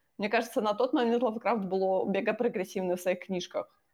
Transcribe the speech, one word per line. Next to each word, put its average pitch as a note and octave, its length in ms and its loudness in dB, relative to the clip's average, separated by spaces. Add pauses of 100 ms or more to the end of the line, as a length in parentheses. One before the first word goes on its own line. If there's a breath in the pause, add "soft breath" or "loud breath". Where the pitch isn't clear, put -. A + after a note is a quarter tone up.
(180)
мне G#3 120 -4
кажется, A#3 320 -2
на G#3+ 120 2
тот A#3+ 200 2
момент A#3 280 2
Лавкрафт A3 440 0
был F#3+ 180 0
о-, F#3+ 220 2
мега G3 280 0
прогрессивный G3 600 -2
в F3+ 60 -4
своих F#3 180 0
книжках. - 480 -6 (260)